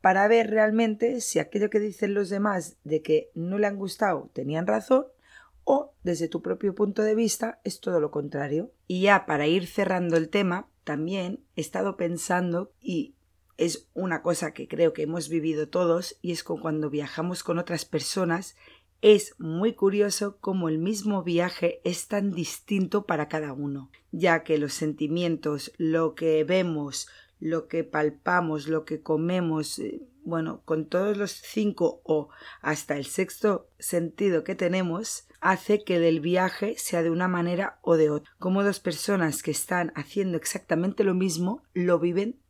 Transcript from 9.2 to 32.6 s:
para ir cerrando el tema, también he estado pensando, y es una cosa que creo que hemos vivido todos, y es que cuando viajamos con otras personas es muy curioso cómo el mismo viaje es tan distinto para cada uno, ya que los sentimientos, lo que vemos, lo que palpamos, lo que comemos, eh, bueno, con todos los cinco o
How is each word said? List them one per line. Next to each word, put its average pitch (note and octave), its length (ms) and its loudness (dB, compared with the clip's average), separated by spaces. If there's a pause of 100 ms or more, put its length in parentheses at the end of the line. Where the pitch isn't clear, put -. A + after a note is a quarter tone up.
para D3 180 2
ir F3 220 2
cerrando F3+ 500 0
el D#3+ 120 2
tema, G3 400 0 (140)
también F3+ 600 -4 (120)
he E3 60 -4
estado F#3+ 340 -2
pensando, F3 880 -2
y E3+ 320 -4 (440)
es - 360 -2
una E3+ 300 -4
cosa E3+ 320 -2
que - 120 -10
creo D#3+ 260 2
que D#3 100 -4
hemos D#3 260 -4
vivido D#3 400 -2
todos, E3+ 540 0
y F3 80 -4
es E3 120 -6
que E3+ 160 -6
cuando D#3 300 -2
viajamos D3+ 540 -4
con E3+ 160 -2
otras F3 260 -4
personas E3+ 680 -2 (460)
es G#3 380 6
muy E3+ 340 0
curioso G3+ 680 0
cómo F#3 300 -2
el D#3 100 0
mismo G3 440 -2
viaje F3 600 0
es F3 240 -4
tan G3+ 240 0
distinto F#3+ 760 -2
para D3+ 220 0
cada D3+ 260 -6
uno, C#3 380 -6 (200)
ya E3 320 2
que D#3+ 140 2
los C#3+ 160 -2
sentimientos, D#3 1040 -2
lo D#3+ 380 0
que D#3 280 2
vemos, D#3+ 640 0 (320)
lo D#3+ 280 -4
que E3 160 -2
palpamos, D#3 840 0
lo D#3 180 -2
que D#3+ 160 -6
comemos, D#3+ 760 0
eh, - 240 -6 (220)
bueno, E3 420 -4
con D#3 220 -2
todos G3 300 0
los G3+ 160 -4
cinco F#3 720 0
o D3+ 260 0 (320)